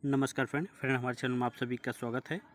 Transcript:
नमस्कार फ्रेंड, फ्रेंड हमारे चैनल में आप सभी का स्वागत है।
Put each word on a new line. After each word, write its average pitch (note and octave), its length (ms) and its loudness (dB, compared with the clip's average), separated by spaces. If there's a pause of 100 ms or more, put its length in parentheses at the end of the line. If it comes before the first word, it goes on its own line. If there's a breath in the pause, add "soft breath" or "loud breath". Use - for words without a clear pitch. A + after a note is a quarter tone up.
नमस्कार C3+ 440 2
फ्रेंड, D3+ 220 -2
फ्रेंड C3+ 280 0
हमारे B2 180 0
चैनल B2+ 200 -2
में B2 120 2
आप A#2+ 80 -2
सभी B2 240 -2
का B2 140 -4
स्वागत A#2+ 380 -4
है। F3 100 -4 (140)